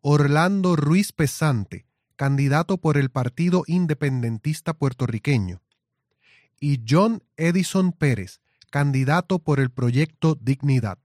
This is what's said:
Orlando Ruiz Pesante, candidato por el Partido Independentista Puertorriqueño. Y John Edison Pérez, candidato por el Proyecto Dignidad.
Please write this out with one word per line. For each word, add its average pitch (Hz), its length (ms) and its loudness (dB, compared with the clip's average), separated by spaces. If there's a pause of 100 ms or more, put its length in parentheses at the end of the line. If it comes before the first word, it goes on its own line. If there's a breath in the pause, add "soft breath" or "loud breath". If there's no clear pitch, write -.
Orlando 160 720 2
Ruiz 160 380 0
Pesante, 131 720 -2 (320)
candidato 139 600 0
por 151 200 0
el 135 120 0
Partido 170 580 -2
Independentista 151 1040 -2
Puertorriqueño. 113 880 -2 (960 soft breath)
Y 143 260 -2
John 196 380 2 (140)
Edison 180 560 0
Pérez, 107 480 -2 (280 soft breath)
candidato 143 680 0
por 139 220 0
el 123 100 0
Proyecto 143 640 0
Dignidad. 127 680 -2